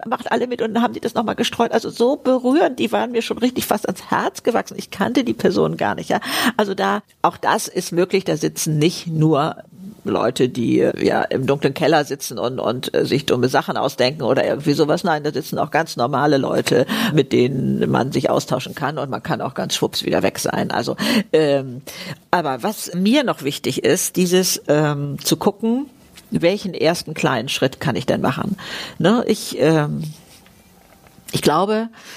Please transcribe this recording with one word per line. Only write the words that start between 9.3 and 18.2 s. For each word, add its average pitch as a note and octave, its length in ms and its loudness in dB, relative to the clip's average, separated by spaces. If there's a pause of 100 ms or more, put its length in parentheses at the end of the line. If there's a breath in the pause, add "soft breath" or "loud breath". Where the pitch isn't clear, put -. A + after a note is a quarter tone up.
Leute, A2+ 460 2
die, B2 320 2
äh, - 200 0
ja, A2+ 200 2
im - 240 0
dunklen C#3 280 2
Keller D3+ 300 2
sitzen C3 340 -8
und, A#2 220 -4
und, - 340 -2
äh, D#3 120 2
sich C#3 200 0
dumme C3 220 2
Sachen C3 300 0
ausdenken B2+ 440 0
oder A#2+ 240 2
irgendwie C#3+ 280 0
sowas. D#3 320 2
Nein, D3+ 180 0
da D3 80 -2
sitzen - 280 -4
auch D3 120 -2
ganz D#3+ 240 0
normale C#3 400 2
Leute, - 500 2 (280 loud breath)
mit C#3+ 180 2
denen C3 580 2
man C3 220 0
sich - 180 0